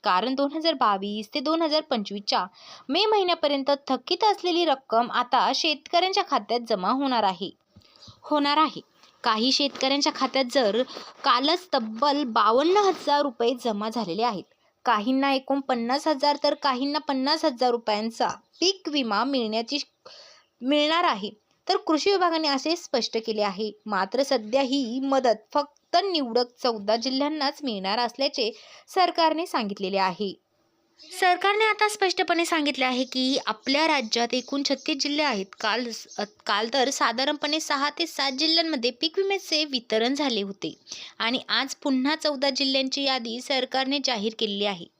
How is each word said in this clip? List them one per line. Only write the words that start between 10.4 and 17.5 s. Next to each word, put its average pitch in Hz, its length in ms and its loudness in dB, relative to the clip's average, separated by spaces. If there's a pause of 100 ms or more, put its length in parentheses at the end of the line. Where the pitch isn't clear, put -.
जर 233 300 4 (420)
कालच 269 500 2
तब्बल 277 520 0
बावन्न 240 520 4
हजार 330 440 2
रुपये 254 300 0 (120)
जमा 214 260 -2
झालेले 214 320 -2
आहेत, 220 220 -2 (400)
काहींना 262 480 2
एकूण 269 300 0
पन्नास 254 460 -2
हजार 294 360 2
तर 294 180 2
काहींना 277 380 0
पन्नास 285 440 -2
हजार 254 260 2